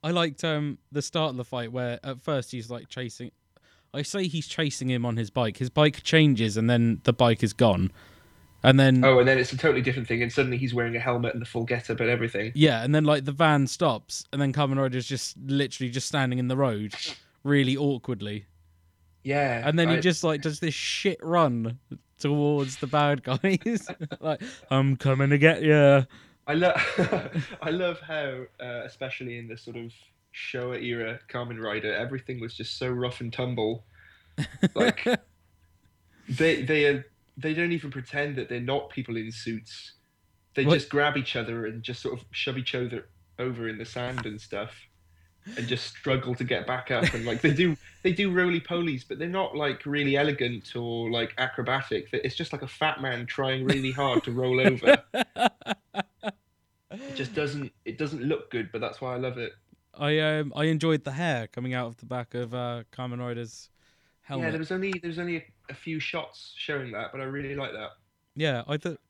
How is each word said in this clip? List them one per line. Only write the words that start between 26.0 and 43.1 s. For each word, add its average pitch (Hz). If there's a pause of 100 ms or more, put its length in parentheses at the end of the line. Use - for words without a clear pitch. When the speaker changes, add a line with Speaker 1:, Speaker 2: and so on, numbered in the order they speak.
Speaker 2:
I 147
lo-, 170 (420)
<laughs> -
I 156
love 175
how, 139 (160)
uh, 120
especially 123
in 117
the 117
sort 117
of 117 (420)
Showa 123
era 117
Kamen 120
Rider, 107
everything 123
was 120
just -
so 127
rough 123
and 117
tumble. 120 (880)
Like, -
Speaker 1:
<laughs> -
Speaker 2:
they, 147
they, 147 (100)
uh, 131 (340)
they 156
don't 170
even 151
pretend 143
that 120
they're 123
not 135
people 117
in 110
suits. - (640)
They 139
Speaker 1:
What? 151
Speaker 2:
just 143
grab 143
each 127
other 117
and 117
just 123
sort 131
of -
shove -
each 127
other 123 (300)